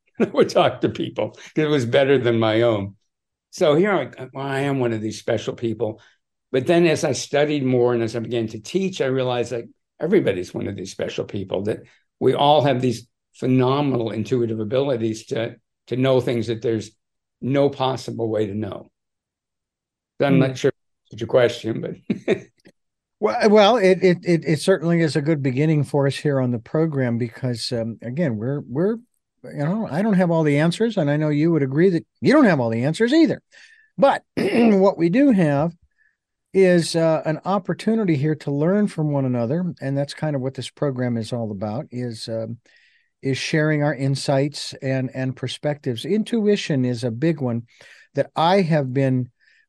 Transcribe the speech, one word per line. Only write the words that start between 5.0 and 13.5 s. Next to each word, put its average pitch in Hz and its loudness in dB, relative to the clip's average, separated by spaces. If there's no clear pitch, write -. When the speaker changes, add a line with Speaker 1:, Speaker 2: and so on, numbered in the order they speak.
Speaker 1:
these 107 -6
special - -4
people. 110 -6
But 127 -2
then 170 4
as 156 0
I 151 0
studied 147 -2
more 123 2
and 117 0
as 117 -4
I 120 -6
began 117 -4
to 110 -12
teach, 185 -4
I 135 -2
realized 127 -2
that 117 -6
everybody's 131 0
one 98 -8
of 101 -10
these 92 -12
special - -6
people, 98 -8
that 107 -6
we 131 2
all 147 4
have 131 2
these 123 -2
phenomenal 127 0